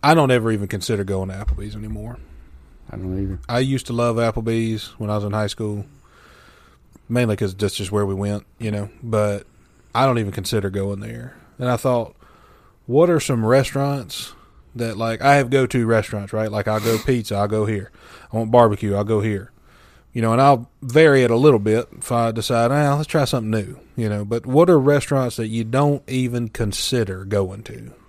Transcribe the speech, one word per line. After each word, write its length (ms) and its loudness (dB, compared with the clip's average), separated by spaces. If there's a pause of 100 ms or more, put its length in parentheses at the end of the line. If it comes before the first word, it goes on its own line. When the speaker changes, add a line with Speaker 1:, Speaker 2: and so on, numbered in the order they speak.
Speaker 1:
I 120 6
don't 160 4
ever 220 2
even 160 -4
consider 360 -4
going 240 -4
to 60 -10
Applebee's 420 -6
anymore. 420 -10 (720)
Speaker 2:
I 60 -12
don't 240 -6
either. 180 -4 (100)
Speaker 1:
I 120 0
used 280 0
to 40 -6
love 240 0
Applebee's 720 -2 (100)
when 120 -4
I 60 0
was 80 -2
in 80 -4
high 160 0
school, 380 -6 (1200)
mainly 280 0
'cause 180 -4
that's 200 -2
just 180 -6
where 140 0
we 80 -4
went, 300 -4 (140)
you 120 -4
know, 180 -6 (140)
but 420 -2 (500)
I 120 4
don't 120 2
even 140 -2
consider 380 -4
going 300 -4
there. 360 -14 (220)
And 100 -4
I 80 2
thought, 380 -2 (720)
what 240 4
are 100 2
some 240 -2
restaurants 880 0 (420)
that, 220 -6
like, 240 -4
I 160 6
have 140 2
go-to 360 2
restaurants, 460 0
right? 180 -2
Like, 180 -2
I'll 120 0
go 180 0
pizza, 380 -2
I'll 120 0
go 180 0
here. 240 -4 (420)
I 40 -4
want 140 -2
barbecue, 440 4
I'll 100 0
go 160 0
here. 300 -4 (600)
You 100 -4
know, 100 2
and 80 2
I'll 300 4 (100)
vary 420 6
it 80 4
a 60 4
little 220 6
bit 280 2 (120)
if 120 -10
I 220 2
decide, 400 0
"Ah, 240 2
let's 100 -4
try 200 2
something 240 -2
new," 260 -4 (180)
you 140 -2
know. 160 -4
But 220 -4
what 240 4
are 80 8
restaurants 580 0
that 120 -4
you 160 -2
don't 440 0
even 400 -2
consider 760 -4
going 400 -2
to? 280 -16 (160)